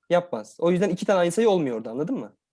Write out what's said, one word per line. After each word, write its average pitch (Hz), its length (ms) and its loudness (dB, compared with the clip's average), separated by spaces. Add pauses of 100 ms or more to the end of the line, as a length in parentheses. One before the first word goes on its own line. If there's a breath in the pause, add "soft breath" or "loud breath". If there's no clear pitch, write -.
(100)
Yapmaz. 170 500 -2
O 170 100 2
yüzden 180 200 2
iki 185 160 -4
tane 196 120 2
aynı 175 140 2
sayı 220 180 2
olmuyor 147 260 0
orada, 113 140 -10
anladın 165 280 -4
mı? 107 180 -12 (160)